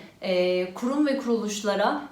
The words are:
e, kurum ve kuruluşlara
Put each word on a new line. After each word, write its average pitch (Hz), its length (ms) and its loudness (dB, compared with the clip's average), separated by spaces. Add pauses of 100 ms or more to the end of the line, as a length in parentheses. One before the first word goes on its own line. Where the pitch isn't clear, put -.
(220)
e, 180 520 0
kurum 285 340 0
ve 262 100 2
kuruluşlara 214 840 0 (100)